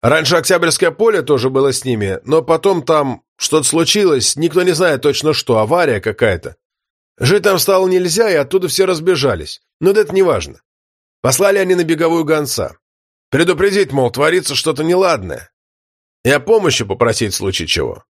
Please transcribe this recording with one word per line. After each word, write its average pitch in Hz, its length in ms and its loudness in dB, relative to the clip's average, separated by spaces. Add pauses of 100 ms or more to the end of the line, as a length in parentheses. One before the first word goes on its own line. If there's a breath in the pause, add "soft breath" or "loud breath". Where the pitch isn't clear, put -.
Раньше 151 360 2
Октябрьское 165 540 0
поле 208 300 0
тоже 131 280 0
было 135 240 0
с - 100 -8
ними, 104 400 -2
но 156 180 2
потом 165 400 0
там 139 420 -2 (140)
что-то - 300 -2
случилось, 165 680 0
никто 165 260 0
не 180 80 2
знает 160 300 0
точно 147 320 0
что, 117 260 0
авария 127 400 0
какая-то. 101 560 -2 (640)
Жить 170 240 2
там 196 160 2
стало 190 280 2
нельзя, 185 420 0
и 180 60 0
оттуда 160 340 0
все 190 160 2
разбежались. 151 760 -2 (200)
Но 180 100 4
да 214 100 4
это 196 120 -2
не 190 100 4
важно. 95 380 -2 (600)
Послали 185 360 2
они 185 180 0
на 175 80 0
беговую 165 400 0
гонца. 143 540 -4 (520)
Предупредить, 175 640 0
мол, 131 180 0
творится 151 460 0
что-то 151 280 -4
неладное. 160 680 -2 (720)
И 117 60 0
о 143 100 2
помощи 190 460 0
попросить 107 480 -2
в - 40 -6
случае 95 300 -6
чего. 65 440 -4